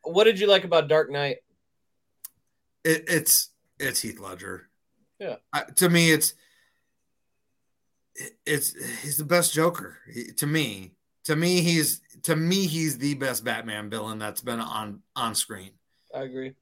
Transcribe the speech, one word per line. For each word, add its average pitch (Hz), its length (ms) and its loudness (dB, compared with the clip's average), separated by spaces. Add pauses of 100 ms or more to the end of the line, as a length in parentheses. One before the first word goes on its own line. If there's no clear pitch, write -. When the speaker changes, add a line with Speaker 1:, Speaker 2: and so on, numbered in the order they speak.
Speaker 1:
What 175 220 4
did 214 160 6
you 208 80 2
like 190 160 6
about 165 240 2
Dark 156 200 4
Knight? 143 280 -2 (1500)
Speaker 2:
It, 160 260 2
it's, - 420 2 (280)
it's 131 220 -2
Heath 110 180 -10
Ledger. 92 500 -12 (520)
Speaker 1:
Yeah. 170 160 -8 (160)
Speaker 2:
I, 147 100 -2 (140)
to 180 120 6
me, 170 220 6
it's, 151 240 4 (2000)
it's, 143 300 -2 (280)
he's 147 140 -4
the 151 80 -4
best 175 300 2
Joker, 165 440 -2 (140)
he, 117 200 -12
to - 140 -4
me. 113 460 -4 (320)
To 156 100 -2
me, 170 260 4
he's, 165 400 2 (220)
to 160 140 2
me, 180 300 0
he's 156 320 -2
the 143 160 -2
best 127 300 -4
Batman 113 460 -6
villain 107 280 -6
that's 107 220 -8
been 120 200 -6
on, 107 420 -8 (140)
on 113 180 -4
screen. 98 360 -6 (440)
Speaker 1:
I 139 60 -8
agree. 131 420 -10